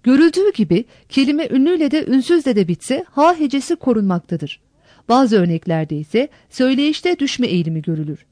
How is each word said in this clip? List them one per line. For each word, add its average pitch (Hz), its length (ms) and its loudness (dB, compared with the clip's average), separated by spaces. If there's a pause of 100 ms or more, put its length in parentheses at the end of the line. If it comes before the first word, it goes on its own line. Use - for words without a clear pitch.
Görüldüğü 330 500 4
gibi 196 320 0 (240)
kelime 285 420 0
ünlüyle 302 400 2
de 294 160 -2
ünsüzle 269 500 0
de 190 120 0
bitse 262 420 -4
H 320 300 2
hecesi 277 360 -2
korunmaktadır. 185 840 -4 (480)
Bazı 240 280 4
örneklerde 165 600 0
ise 214 320 -2 (220)
söyleyişte 285 680 0
düşme 262 280 -2
eğilimi 165 360 -2
görülür. 156 500 -6